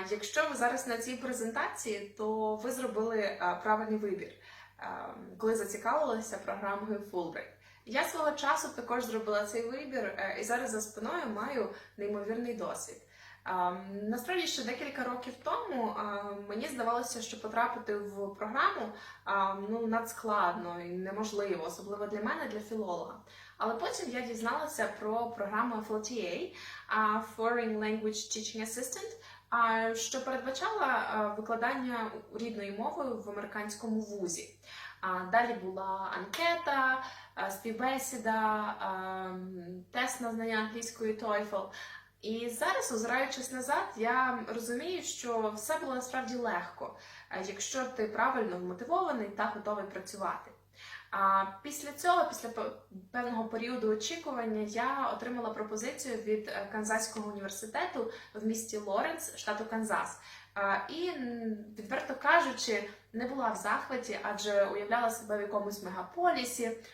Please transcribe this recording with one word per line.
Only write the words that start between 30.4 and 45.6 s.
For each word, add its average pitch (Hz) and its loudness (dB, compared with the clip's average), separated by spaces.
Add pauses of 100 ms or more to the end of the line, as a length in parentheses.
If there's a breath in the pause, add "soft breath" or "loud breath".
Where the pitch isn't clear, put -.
а, 214 2
викладання 233 0 (240)
рідною 214 -4
мовою 262 -2
в 202 -8
американському 208 -2
вузі. 202 -4 (460 loud breath)
А, 185 0
далі 233 6
була 190 -4
анкета, 269 4 (320 loud breath)
а, 196 -2
співбесіда, 220 2
а, 190 -2
м, 185 -8
тест 254 -2
на 233 -2
знання 226 0
англійської 220 -2
toefl. 208 0 (520 loud breath)
І 226 -2
зараз, 349 2
озираючись 247 0
назад, 254 0
я 247 4
розумію, 240 -2
що 226 0
все 311 0